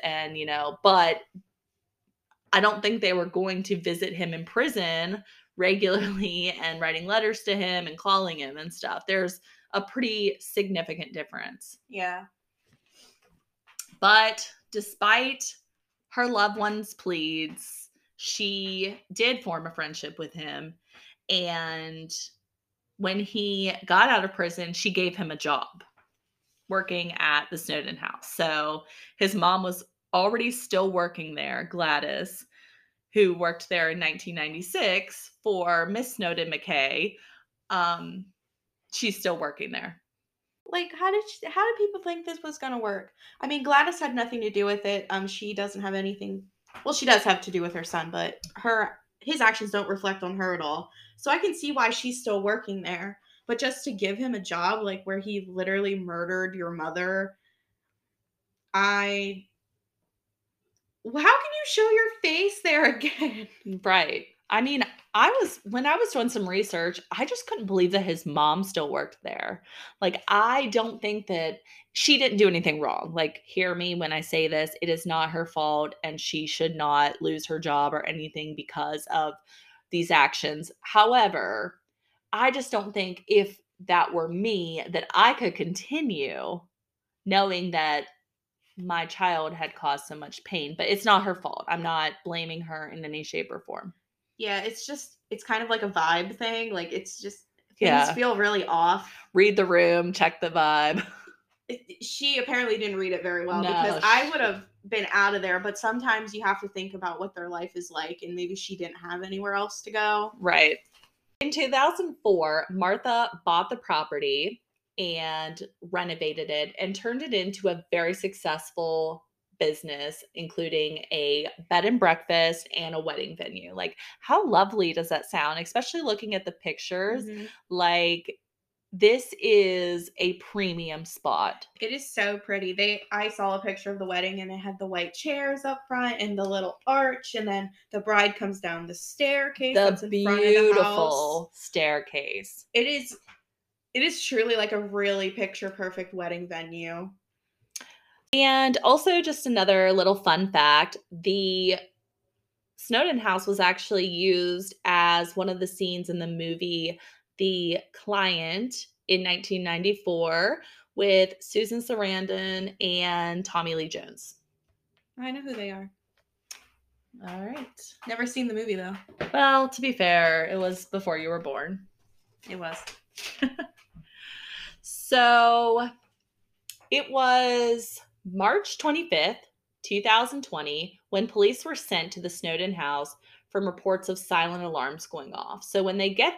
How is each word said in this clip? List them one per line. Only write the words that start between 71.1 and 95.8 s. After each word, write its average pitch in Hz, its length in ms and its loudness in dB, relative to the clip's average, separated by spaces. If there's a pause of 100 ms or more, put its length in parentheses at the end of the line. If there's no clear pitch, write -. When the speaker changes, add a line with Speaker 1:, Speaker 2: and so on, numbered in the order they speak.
Speaker 1:
that, 160 320 -2 (340)
she - 240 6
didn't 254 200 2
do 202 100 8
anything 165 320 2
wrong. 151 340 -2
Like, 160 300 -2
hear 185 320 -2
me 175 200 -4
when 160 180 -2
I 156 80 -2
say 160 260 0
this, 156 240 0 (100)
it 170 60 -4
is 165 180 0
not 160 260 0
her 165 140 -2
fault, 151 500 0 (100)
and 156 160 -8
she 156 260 -6
should 160 300 -2
not 143 440 2
lose 160 260 -2
her 160 120 -4
job 147 340 0
or 151 120 -2
anything 156 500 -8
because 151 560 -8
of 151 220 0 (560)
these 170 200 -2
actions. 151 720 2
However, 180 1000 4 (500)
I 233 180 4
just 262 220 -4
don't 202 220 -2
think 185 340 -4
if 196 320 4 (300)
that 175 240 4
were 165 160 0
me 175 520 -2 (100)
that 165 220 -2
I 220 200 8
could 240 200 -2
continue 170 1080 -4 (640)
knowing 190 460 2
that 156 340 0 (720)
my 175 280 -4
child 165 460 0
had 165 240 -8
caused 143 300 -2
so 151 100 -14
much 151 300 -16
pain, 160 320 -6
but 170 100 -2
it's 196 160 0
not 196 220 6
her 185 100 -2
fault. - 320 -8
I'm 170 160 -2
not 160 300 0 (100)
blaming 165 380 -6
her 160 260 -10
in 160 160 -14
any 151 200 -10
shape - 280 -6
or - 80 -10
form. - 340 -12 (440)
Speaker 2:
Yeah, 202 240 -4
it's 226 260 -8
just, - 300 -12 (120)
it's 208 140 -8
kind 226 180 -2
of 233 80 -6
like 220 140 0